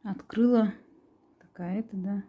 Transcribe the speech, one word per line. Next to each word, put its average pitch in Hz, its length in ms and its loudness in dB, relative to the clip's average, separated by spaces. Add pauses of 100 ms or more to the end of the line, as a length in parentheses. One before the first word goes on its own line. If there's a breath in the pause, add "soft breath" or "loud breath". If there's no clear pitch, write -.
открыла. 220 720 2 (640)
Такая 185 400 -8
это, 226 160 -10
да. 196 320 -6